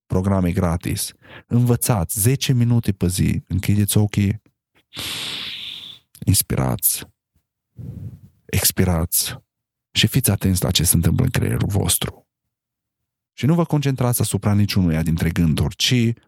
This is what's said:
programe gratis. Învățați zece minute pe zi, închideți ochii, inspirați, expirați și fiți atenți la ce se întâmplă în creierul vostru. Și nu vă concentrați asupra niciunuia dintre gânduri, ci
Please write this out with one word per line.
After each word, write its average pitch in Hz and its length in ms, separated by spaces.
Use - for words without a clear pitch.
programe 92 460
gratis. 90 600
Învățați 120 720
zece 131 340
minute 120 380
pe 87 160
zi, 82 400
închideți 101 500
ochii, 101 440
inspirați, - 800
expirați - 920
și - 160
fiți 123 240
atenți 95 320
la - 80
ce - 120
se - 120
întâmplă 85 280
în - 60
creierul - 380
vostru. - 600
Și - 120
nu 151 80
vă 170 120
concentrați 135 560
asupra 104 320
niciunuia 92 480
dintre 82 280
gânduri, 82 460
ci 117 380